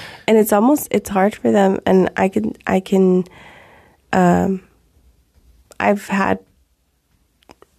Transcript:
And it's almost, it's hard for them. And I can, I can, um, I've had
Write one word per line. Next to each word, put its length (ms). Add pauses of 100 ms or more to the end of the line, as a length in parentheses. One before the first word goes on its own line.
(280)
And 100
it's 160
almost, 380
it's 180
hard 260
for 160
them. 340
And 320
I 120
can, 260 (120)
I 140
can, 420 (920)
um, 500 (1160)
I've 280
had 320 (1400)